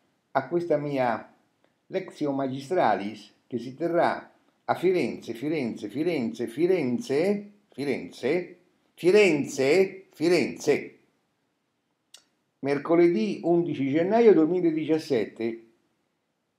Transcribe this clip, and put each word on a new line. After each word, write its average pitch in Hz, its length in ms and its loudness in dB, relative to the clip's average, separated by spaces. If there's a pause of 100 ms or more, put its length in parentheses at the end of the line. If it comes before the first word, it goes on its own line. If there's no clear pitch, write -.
(320)
a - 160 -2
questa 170 280 -2
mia 135 560 -2 (540)
lectio 151 460 -6
magistralis 131 1000 -2 (140)
che 123 120 -6
si 131 160 -10
terrà 151 580 -2 (340)
a 135 100 0
Firenze, 160 580 -2
Firenze, 131 540 -6
Firenze, 127 580 -4
Firenze, 165 1040 0 (200)
Firenze, 131 880 -4 (360)
Firenze, 170 1160 2
Firenze. - 880 0 (1600)
Mercoledì 170 840 2
undici 151 460 0
gennaio 202 420 6
duemiladiciassette. 156 1300 0 (960)